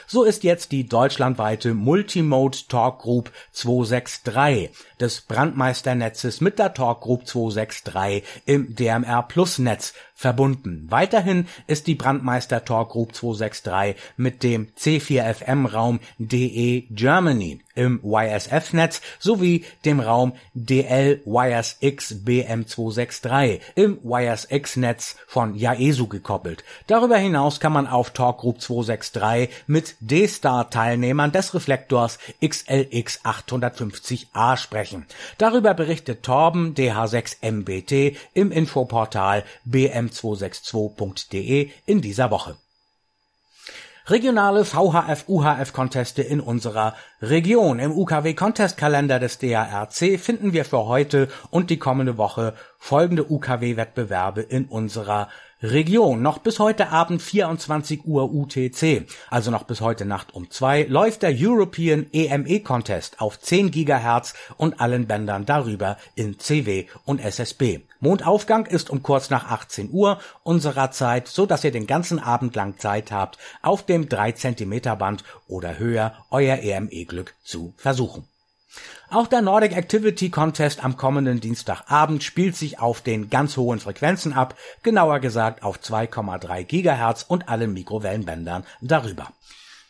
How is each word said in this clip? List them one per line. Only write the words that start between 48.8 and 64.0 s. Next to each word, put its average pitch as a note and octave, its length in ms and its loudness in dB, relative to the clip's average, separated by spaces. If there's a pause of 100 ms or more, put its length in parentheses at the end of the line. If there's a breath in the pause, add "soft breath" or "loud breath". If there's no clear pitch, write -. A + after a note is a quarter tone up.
des B2 200 -2
D A#2+ 180 0
A A2 80 2
R G#2 240 -6
C F#3 300 2
finden G3+ 340 -2
wir D#3 140 0
für A#2+ 180 0
heute C#3 440 2 (220 loud breath)
und F3 200 0
die E3 80 2
kommende C3 400 0
Woche A2 340 -2 (260 loud breath)
folgende D#3 520 2
U-K-W-Wettbewerbe A2+ 1120 -2
in B2+ 240 -2
unserer G#2 640 -4 (320 loud breath)
Region. D#3 580 4
Noch C#3 160 2
bis A3 220 -2
heute G#3+ 320 2
Abend E3+ 320 2
vierundzwanzig D#3+ 800 -2
Uhr C#3+ 260 0
U C#3+ 140 -2
T B2+ 260 -4
C, D3+ 360 0 (240 loud breath)
also A#2+ 200 0
noch A2+ 120 -2
bis - 180 -8
heute A2+ 240 -2
Nacht G2+ 300 -6
um F2 160 -14
zwei, C#3 320 2
läuft F3+ 400 2
der E3+ 120 2
European E3 800 2
E D#3 140 2
M C#3+ 200 0
E F#3+ 140 2
Contest A2 640 -4
auf G#2+ 180 -4
zehn F#3 300 2
Gigahertz B2+ 640 0 (240 loud breath)